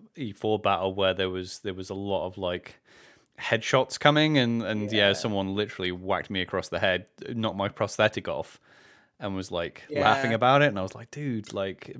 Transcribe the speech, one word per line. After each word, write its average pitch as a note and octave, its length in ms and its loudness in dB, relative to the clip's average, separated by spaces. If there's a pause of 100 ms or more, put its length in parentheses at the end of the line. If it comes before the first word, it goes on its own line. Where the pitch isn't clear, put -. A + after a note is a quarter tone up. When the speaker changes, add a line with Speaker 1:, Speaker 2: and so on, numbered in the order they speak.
(220)
Speaker 1:
E G#2 120 -8
four G#2+ 260 0
battle F#2+ 340 2
where F#2+ 200 2
there F#2 160 -2
was, F#2 300 -8
there G2 160 -8
was F#2+ 160 -10
a F#2+ 40 -8
lot G2 300 -4
of, F#2 120 -10
like, F2+ 420 -6 (600)
headshots - 600 0
coming D3+ 380 4
and, A#2 260 2
and G#2+ 280 -4
yeah, G2+ 180 4
Speaker 2:
Yeah. G2 40 6
Speaker 1:
someone G2 420 -2
literally G2+ 360 -2
whacked F2+ 380 -2
me F#2+ 120 -2
across F2+ 280 -4
the E2+ 100 -2
head, F#2 260 2 (240)
knocked A2 260 -2
my G2 140 -2
prosthetic G#2+ 580 0
off, - 320 -6 (640)
and G2 140 -6
was, F#2 160 -6
like, E2+ 320 -6 (120)
laughing C3+ 360 4
Speaker 2:
Yeah. - 20 0
Speaker 1:
about B2+ 280 6
it, D3 60 6
and G2+ 120 -2
I - 40 0
was F#2+ 120 -6
like, A2+ 160 -16
"Dude," B2+ 420 -6
like, G2 360 -6 (100)